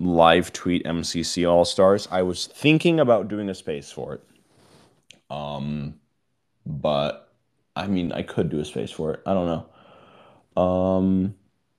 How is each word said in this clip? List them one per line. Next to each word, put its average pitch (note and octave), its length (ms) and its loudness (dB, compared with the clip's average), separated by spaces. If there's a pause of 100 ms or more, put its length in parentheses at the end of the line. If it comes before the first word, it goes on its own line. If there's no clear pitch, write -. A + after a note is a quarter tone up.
live E2+ 520 6
tweet F2 320 -2
M E2 200 -4
C E2+ 180 -4
C F2 240 -2
All-Stars. F2+ 640 4
I F#2 120 0
was F2+ 240 -4
thinking D#3 520 2
about A2+ 300 2
doing G#2 200 -6
a F#2+ 60 -6
space - 380 -10
for C2+ 220 -10
it. - 100 -16 (1040)
Um, D2 640 -8 (720)
but, D2 640 -4 (460)
I F#2 120 -6
mean, F2+ 260 -2
I E2 100 -6
could E2 280 -4
do D2+ 100 -4
a D2+ 40 -6
space - 260 -8
for D#2 240 -6
it. - 120 -14
I F#2+ 60 -2
don't F2+ 140 0
know. - 1160 -8
Um, F#2 720 0 (440)